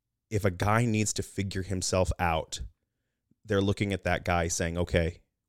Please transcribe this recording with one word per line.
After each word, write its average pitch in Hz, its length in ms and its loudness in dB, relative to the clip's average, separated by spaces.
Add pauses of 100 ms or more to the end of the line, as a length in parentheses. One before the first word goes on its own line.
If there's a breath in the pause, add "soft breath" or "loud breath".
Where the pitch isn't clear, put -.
(300)
if 104 160 0
a 98 60 2
guy 104 340 2
needs 107 280 0
to - 100 -6
figure 98 400 -6
himself 92 560 0
out, 82 420 0 (840)
they're 101 180 2
looking 101 320 2
at 92 100 -4
that 90 200 0
guy 87 240 2
saying, 85 300 -2
"Okay, 85 420 0 (300)